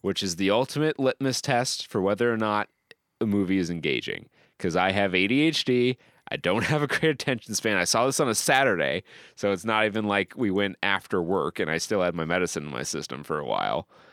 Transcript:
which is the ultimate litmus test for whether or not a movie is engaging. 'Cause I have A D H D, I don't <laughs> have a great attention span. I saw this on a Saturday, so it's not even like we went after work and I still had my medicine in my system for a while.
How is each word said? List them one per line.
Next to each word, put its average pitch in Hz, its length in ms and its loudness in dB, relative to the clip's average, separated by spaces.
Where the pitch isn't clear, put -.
which 95 220 -2
is 87 140 -4
the 95 140 2
ultimate 139 460 0
litmus 131 440 0
test 127 440 -2
for - 160 -2
whether 104 300 2
or 110 60 0
not 104 320 0
a 117 40 0
movie 98 320 2
is 87 120 0
engaging. 73 600 -4
'Cause 82 180 -4
I 92 160 4
have 98 220 2
A 92 140 4
D 131 140 2
H 156 240 0
D, 123 320 2
I - 60 -6
don't 120 260 0
<laughs> - 20 -2
have 147 160 0
a 147 60 -2
great - 240 0
attention 127 440 -4
span. 107 220 0
I 87 60 4
saw 113 220 2
this 135 140 0
on 139 100 2
a 107 60 0
Saturday, 92 680 2
so 101 160 0
it's 95 140 -2
not 110 200 2
even 107 220 -2
like 101 280 0
we 120 160 0
went 98 300 0
after 95 400 0
work 85 380 -2
and 82 100 -2
I 82 80 0
still 101 240 -2
had 87 140 0
my 82 100 -4
medicine 85 400 -2
in 73 60 -10
my 65 120 -6
system 73 400 -8
for 78 160 -6
a 71 60 -8
while. 50 420 -2